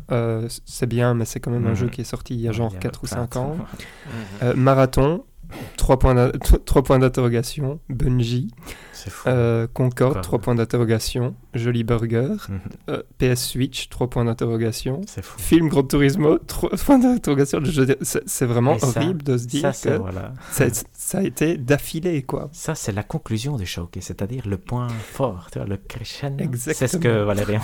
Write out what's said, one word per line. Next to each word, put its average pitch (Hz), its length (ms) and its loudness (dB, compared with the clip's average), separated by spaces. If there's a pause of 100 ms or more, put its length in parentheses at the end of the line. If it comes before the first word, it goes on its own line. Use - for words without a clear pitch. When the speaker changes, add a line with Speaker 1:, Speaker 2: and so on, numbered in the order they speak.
(120)
Speaker 1:
euh, 117 360 0 (180)
c'est - 220 -4
bien, 120 260 2
mais 117 120 0
c'est - 160 -8
quand 120 100 -4
même 120 140 0
un 117 60 2
Speaker 2:
Mhm. 113 40 2
Speaker 1:
jeu 120 140 0
qui - 120 -8
est 113 40 -8
sorti - 300 -8
il 117 60 -4
y 117 60 -2
a 110 40 0
Speaker 2:
Ouais, 104 40 -2
Speaker 1:
genre 113 160 0
Speaker 2:
il 95 40 -8
y - 20 -10
a - 20 -10
Speaker 1:
quatre 123 240 -6
ou 123 40 -6
Speaker 2:
plein - 100 -6
Speaker 1:
cinq 120 160 -4
Speaker 2:
de - 60 -4
Speaker 1:
ans. 143 180 -4
Speaker 3:
Mhm. 180 60 -6 (800)
Speaker 1:
Euh, 123 120 2
Marathon, 135 720 4 (520)
trois 131 220 4
points 131 160 6
d'in-, 123 160 4
t-, - 340 4
trois - 180 4
points 135 160 4
d'interrogation. 127 800 0 (100)
Bungie. 123 600 0 (420)
Speaker 2:
C'est - 200 -14
fou. - 180 -10
Speaker 1:
Euh, 117 380 2
Concorde, 127 460 2
Speaker 2:
Concorde. 92 100 -4
Speaker 1:
trois 117 160 -2
points 123 160 0
d'interrogation. 117 800 0 (180)
Joli 120 300 0
Burger. 117 540 0 (120)
Speaker 2:
Mhm. 98 100 -6 (300)
Speaker 1:
Euh, 135 140 -4 (160)
P 131 80 2
S 123 220 0
Switch, 127 400 -4
trois 123 200 -4
points 123 160 0
d'interrogation. 117 800 -2
Speaker 2:
C'est - 180 -12
fou. - 160 -18
Speaker 1:
Film 165 300 6
Gran 139 140 4
Turismo, 143 560 4
trois - 300 -4
<laughs> - 160 -4
points 277 120 8
d'interrogation. 175 680 4
Je 139 180 2
veux 131 40 4
dire, 131 160 4
c'est, - 260 -4
c'est - 200 -2
vraiment 120 300 4
Speaker 2:
Et - 20 -4
ça, 135 80 2 (120)
Speaker 1:
horrible 160 220 0
de 139 160 0
se 120 80 -4
dire 143 160 -2
Speaker 2:
ça, 143 120 2
c'est, 135 160 -4
Speaker 1:
que 143 80 2
Speaker 2:
voilà. 95 360 -6 (180)
Speaker 1:
ça, - 140 2 (280)
ça - 260 -6
a - 20 2
été 165 360 0
d'affilée, 143 680 0
quoi. 147 280 -6
Speaker 2:
Ça, - 220 -6
c'est 113 200 -4
la 101 100 -2
conclusion 135 540 -4
du 92 100 -6
showcase, - 380 -8
c'est-à-dire 120 420 -6
le 98 100 -2
point 123 320 -4
fort, 113 600 -6
tu - 80 -8
vois, 123 80 -6
le 98 100 -4
crescendo. 139 680 -8
Speaker 1:
Exactement. 131 360 -4
Speaker 2:
C'est 131 80 2
ce 185 100 -2
que 117 260 2
Valérien 104 400 0